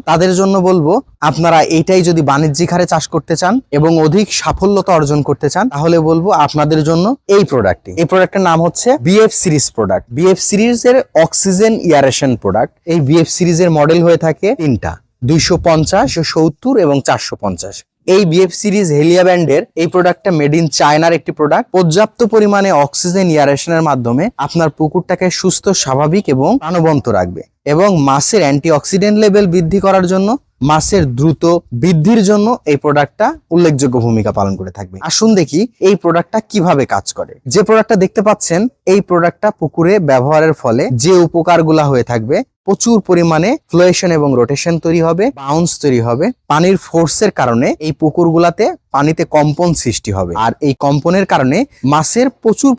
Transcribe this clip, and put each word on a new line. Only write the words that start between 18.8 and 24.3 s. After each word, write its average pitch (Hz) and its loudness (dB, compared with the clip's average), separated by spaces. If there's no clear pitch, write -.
হেলিয়া 170 2
ব্র্যান্ডের 175 2
এই 170 0
প্রোডাক্টটা 180 0
made 147 0
in 170 0
চায়নার 160 2
একটি 160 -8
প্রোডাক্ট। 156 0
পর্যাপ্ত 185 0
পরিমাণে 202 2
অক্সিজেন 180 -2
এয়ারেশনের 147 0
মাধ্যমে 127 -2